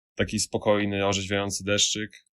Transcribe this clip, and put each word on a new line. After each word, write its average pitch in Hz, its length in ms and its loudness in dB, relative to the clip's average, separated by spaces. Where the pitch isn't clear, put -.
taki 107 260 -2
spokojny, 101 680 2
orzeźwiający 98 580 -2
deszczyk 104 600 -2